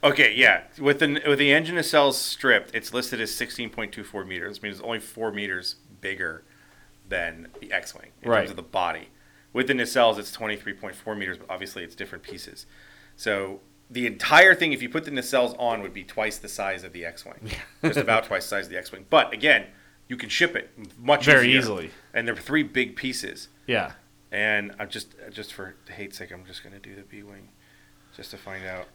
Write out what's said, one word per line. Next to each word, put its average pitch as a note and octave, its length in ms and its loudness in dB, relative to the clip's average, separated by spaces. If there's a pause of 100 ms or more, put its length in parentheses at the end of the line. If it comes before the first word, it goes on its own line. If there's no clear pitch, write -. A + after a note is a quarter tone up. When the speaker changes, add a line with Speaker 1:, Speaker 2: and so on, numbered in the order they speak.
Speaker 1:
Okay, C#3 300 6
yeah. A2 280 6 (180)
With C#3 200 4
the, D3+ 260 2
with C#3+ 120 4
the C#3+ 140 6
engine D#3+ 240 2
nacelles D3 380 4
stripped, - 600 0
it's - 180 -6
listed B2 280 -4
as G#2+ 140 -4
sixteen A#2 360 -8
point G#2 220 -8
two G#2+ 120 -14
four G2 200 -10
meters. F#2+ 340 -8
It - 40 -18
means G2+ 140 -8
it's F#2+ 80 -16
only A2+ 160 -6
four A2 320 -6
meters G2 440 -6 (240)
bigger F2 440 -6 (640)
than E2 400 -6 (120)
the - 120 -12
X-Wing - 380 -8 (120)
in A#2+ 80 -4
Speaker 2:
Right. A2+ 100 4
Speaker 1:
terms F2 100 -4
of F2+ 60 -12
the F2+ 60 -12
body. E2+ 460 -4 (440)
With B2+ 160 -2
the C#3 60 2
nacelles, A#2 440 4
it's G2+ 140 -12
twenty-three G#2 420 -8
point G2 220 -14
four - 200 -8
meters, F#2 220 -8
but F#2 120 -20
obviously F#2 340 -10
it's E2 120 -18
different F2+ 280 -14
pieces. - 420 -18 (500)
So G2 440 -4 (300)
the B2 160 -4
entire D#3+ 480 8
thing, E3 180 0
if A#2+ 100 -4
you B2 60 -8
put D#3 160 -4
the D3 80 -12
nacelles B2 460 0
on, A#2 240 -2
would G2 120 -10
be G2 80 -12
twice G#2+ 360 -4
the G#2 100 -14
size F#2+ 340 -6
of F2+ 100 -18
the E2+ 120 -12
X-Wing. F#2+ 460 -14 (140)
Speaker 2:
<laughs> - 200 -18
Speaker 1:
Just D#3 140 2
about A2+ 260 2
twice F#2+ 200 -2
the - 40 -12
size G2 180 -4
of F2+ 60 -16
the F2+ 60 -6
X-Wing. F#2+ 320 -14
But D3+ 240 6
again, A2 320 4 (420)
you B2 80 -10
can - 140 -12
ship E3+ 260 2
it - 140 -6 (280)
much C3+ 280 4
Speaker 2:
Very C3+ 220 8
Speaker 1:
easier. C3 120 6
Speaker 2:
easily. G2 300 -4 (240)
Speaker 1:
And A#2 120 -2
they're A#2 80 -2
three D3 280 -2
big - 340 -2
pieces. - 520 -8 (180)
Speaker 2:
Yeah. G2 260 0 (400)
Speaker 1:
And G#2 480 -2
I'm G#2 80 -8
just, - 200 -12 (220)
just G#2 220 -14
for F#2+ 220 -14 (160)
hate's G2 260 -14
sake, F2 160 -14
I'm F2+ 140 -18
just F2+ 180 -18
gonna G2 160 -20
do G2+ 160 -20
the G2+ 60 -20
B-Wing G2+ 480 -20 (680)
just - 140 -18
to - 80 -18
find F#2+ 260 -14
out F#2 300 -10